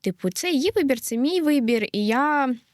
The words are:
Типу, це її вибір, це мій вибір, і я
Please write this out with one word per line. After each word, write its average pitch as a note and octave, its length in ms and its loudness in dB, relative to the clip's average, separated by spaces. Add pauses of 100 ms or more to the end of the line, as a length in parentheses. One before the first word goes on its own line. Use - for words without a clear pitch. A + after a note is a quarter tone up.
Типу, F#3 280 -4
це F4 220 -4
її D#4 240 0
вибір, C4+ 240 2
це - 180 -6
мій E4 240 0
вибір, A#3+ 500 2
і G#3 140 0
я C4 500 2 (180)